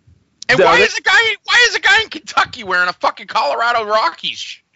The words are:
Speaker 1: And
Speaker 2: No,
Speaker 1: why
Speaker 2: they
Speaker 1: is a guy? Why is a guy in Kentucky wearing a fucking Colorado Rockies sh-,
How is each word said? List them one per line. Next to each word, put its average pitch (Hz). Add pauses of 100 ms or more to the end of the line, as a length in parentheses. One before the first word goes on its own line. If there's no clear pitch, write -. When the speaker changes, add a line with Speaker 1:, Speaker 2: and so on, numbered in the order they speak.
(500)
Speaker 1:
And 247
Speaker 2:
No, -
Speaker 1:
why 330
Speaker 2:
they 403
Speaker 1:
is -
a -
guy? 381 (260)
Why 427
is 381
a -
guy 415
in 403
Kentucky -
wearing 180
a 175
fucking 254
Colorado 233
Rockies 214
sh-, - (140)